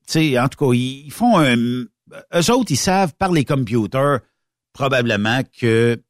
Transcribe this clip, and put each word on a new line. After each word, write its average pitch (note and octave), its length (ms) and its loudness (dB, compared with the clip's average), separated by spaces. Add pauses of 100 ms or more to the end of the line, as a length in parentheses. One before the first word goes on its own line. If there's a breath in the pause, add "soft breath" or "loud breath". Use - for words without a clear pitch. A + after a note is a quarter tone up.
Tu - 60 -10
sais, D#3 260 2
en C3+ 80 2
tout - 160 -6
cas, B2+ 100 2
ils, C3 320 -4
ils C#3 60 -18
font A#3 280 2
un... C3 160 2
Eux B2 960 -4
autres, B3 200 0
ils B2+ 60 0
savent F#3+ 380 0
par F#3+ 160 -2
les D#3 140 0
computers C3 720 -2 (540)
probablement B2 680 0 (180)
que A#2 500 2